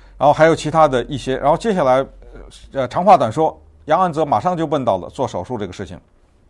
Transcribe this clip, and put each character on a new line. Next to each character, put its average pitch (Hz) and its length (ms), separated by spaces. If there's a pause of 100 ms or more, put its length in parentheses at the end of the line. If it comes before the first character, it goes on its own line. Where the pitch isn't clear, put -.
(180)
然 135 100
后 147 40
还 151 140
有 160 100
其 - 160
他 156 160
的 123 180
一 143 120
些。 131 200
然 139 120
后 165 80
接 226 160
下 180 100
来， 131 220 (680)
呃， 127 160
长 165 160
话 190 140
短 117 140
说， 156 300 (240)
杨 160 140
安 185 120
泽 151 140
马 120 140
上 180 160
就 160 100
问 139 200
到 101 120
了 87 120
做 127 180
手 90 160
术 127 140
这 101 100
个 82 60
事 98 120
情。 82 140 (500)